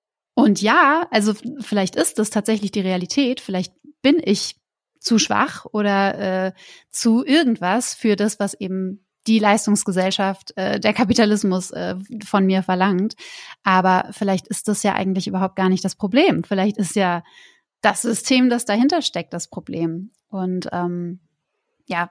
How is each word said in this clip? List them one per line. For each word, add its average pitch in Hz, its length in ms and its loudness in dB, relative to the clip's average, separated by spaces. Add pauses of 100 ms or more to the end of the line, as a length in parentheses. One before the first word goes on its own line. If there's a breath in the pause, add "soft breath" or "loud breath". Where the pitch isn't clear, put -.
(380)
und 208 240 4
ja, 302 480 4
also 214 220 2
f-, 202 100 -8 (180)
vielleicht 202 360 -2
ist - 220 -2
das 214 120 -2
tatsächlich 208 400 -2
die 208 100 -4
Realität, 185 600 -2
vielleicht 185 340 -6 (280)
bin 294 220 4
ich - 320 -2 (440)
zu 226 180 2
schwach 214 540 0
oder, 196 720 0
äh, 185 60 -4 (380 loud breath)
zu 233 360 2
irgendwas 247 640 2
für 208 240 0
das, 202 240 -2
was 196 140 -4
eben 190 500 -6 (220)
die 220 120 4
Leistungsgesellschaft, 196 1160 0
äh, 190 240 -2
der 214 140 2
Kapitalismus, 208 800 2
äh, 180 240 -6 (280)
von 196 220 2
mir 190 160 2
verlangt. 185 520 0 (480 loud breath)
Aber 185 500 2
vielleicht 190 360 -2
ist - 200 -6
das 208 140 -2
ja 202 120 2
eigentlich 190 320 0
überhaupt 190 300 -2
gar 185 120 2
nicht 185 160 2
das 185 120 -2
Problem. 214 480 2
Vielleicht 202 340 -2
ist 185 180 -2
ja 175 260 0 (600 soft breath)
das 202 200 2
System, 247 460 2
das 240 160 0
dahinter 262 380 2
steckt, - 320 -6
das 170 140 -8
Problem. 170 640 -6 (180)
Und, 185 440 -4
ähm, 175 480 -6 (640)
ja, 175 240 -4